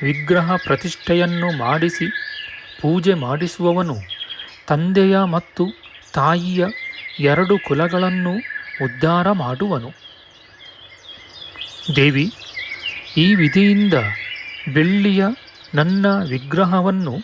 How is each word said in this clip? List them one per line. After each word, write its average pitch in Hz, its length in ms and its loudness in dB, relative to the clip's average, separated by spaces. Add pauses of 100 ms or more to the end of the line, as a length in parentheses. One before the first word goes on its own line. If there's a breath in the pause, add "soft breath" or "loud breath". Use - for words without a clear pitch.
ವಿಗ್ರಹ 170 520 2
ಪ್ರತಿಷ್ಠೆಯನ್ನು 175 1000 -2
ಮಾಡಿಸಿ 160 560 0 (680)
ಪೂಜೆ 170 320 2
ಮಾಡಿಸುವವನು 170 840 -2 (680 loud breath)
ತಂದೆಯ 190 520 4
ಮತ್ತು 175 480 0 (460)
ತಾಯಿಯ 175 520 2 (540)
ಎರಡು 170 400 4
ಕುಲಗಳನ್ನು 180 760 0 (520)
ಉದ್ಧಾರ 160 460 2
ಮಾಡುವನು. 139 640 -2 (2000)
"ದೇವಿ, 139 300 4 (920)
ಈ 190 180 4
ವಿಧಿಯಿಂದ 196 580 4 (800)
ಬೆಳ್ಳಿಯ 196 520 4 (500)
ನನ್ನ 185 300 2 (180)
ವಿಗ್ರಹವನ್ನು 175 920 0 (100)